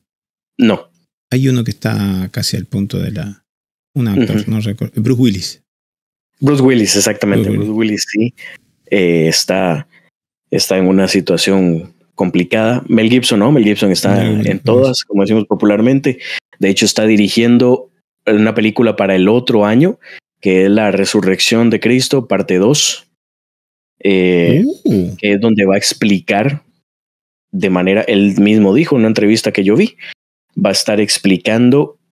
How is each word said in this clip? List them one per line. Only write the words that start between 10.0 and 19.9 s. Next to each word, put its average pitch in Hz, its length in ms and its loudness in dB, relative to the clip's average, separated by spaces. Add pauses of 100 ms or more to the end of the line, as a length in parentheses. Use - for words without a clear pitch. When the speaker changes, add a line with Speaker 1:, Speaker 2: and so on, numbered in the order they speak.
Speaker 1:
está 95 280 -2
en 92 100 2
una 95 200 2
situación 90 840 -2 (220)
complicada. 110 720 -2
Mel 110 240 2
Gibson, 123 280 2
no. 113 120 2
Mel 123 120 4
Gibson 104 280 0
está 98 240 0
Speaker 2:
Mel 107 220 0
Gibson, 104 140 -2
Speaker 1:
en 98 80 -4
todas, 123 440 0
como 104 180 -2
decimos 107 240 0
popularmente. 127 720 0 (400)
De 95 120 0
hecho, 98 160 0
está 110 200 0
dirigiendo 117 880 2 (340)
una 107 300 2
película 110 400 0
para 95 200 0
el 92 140 4
otro 117 380 2
año, 147 320 2 (420)